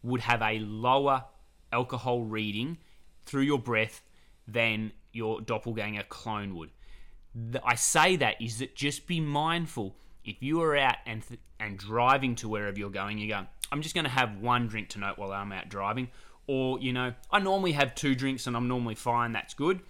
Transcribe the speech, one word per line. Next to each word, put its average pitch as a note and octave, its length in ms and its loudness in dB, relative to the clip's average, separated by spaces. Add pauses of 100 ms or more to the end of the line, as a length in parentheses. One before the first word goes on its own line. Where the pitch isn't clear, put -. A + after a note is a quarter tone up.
would A#2+ 180 0
have A#2+ 200 2
a A2 180 2
lower B2 640 2 (480)
alcohol A#2+ 520 0
reading A2 540 -2 (480)
through C3+ 180 0
your C#3+ 160 4
breath A2+ 420 0 (460)
than A2 440 0 (220)
your A2 280 -2
doppelganger G#2+ 680 -4
clone G#2 460 -6
would. D#2+ 140 -12 (640)
The, A#2 320 -6
I A#2+ 100 4
say E3 420 6
that A#2+ 240 2
is A2+ 180 -6
that C3+ 160 -8
just - 320 -4
be E3+ 140 0
mindful D3+ 720 -2 (300)
if - 160 -10
you D#3 200 2
are D#3 140 4
out C3+ 300 6
and A2 200 -6
th-, B2 140 -14 (200)
and G#2 180 -6
driving A#2+ 580 4
to A2+ 140 -6
wherever G#2 280 -2
you're G2+ 120 -6
going, G2+ 300 -4
you G#2 100 -4
go, G2+ 160 -2 (260)
"I'm D3 100 -2
just - 140 -8
gonna D#3 140 0
have A#2+ 300 2
one A#2+ 280 2
drink G#2+ 220 -6
tonight G2+ 280 -4
while G2 140 -6
I'm G2+ 220 -6
out F#2 160 -8
driving," G#2 400 -2 (380)
or, C3 320 0
you B2+ 120 -2
know, B2+ 220 -2 (180)
"I G3+ 80 6
normally F#3+ 340 4
have C#3 220 4
two C#3 200 2
drinks C3+ 320 -2
and A#2+ 100 0
I'm B2 100 0
normally A#2+ 280 -2
fine, A#2 360 0
that's - 220 -4
good." F3+ 260 2 (100)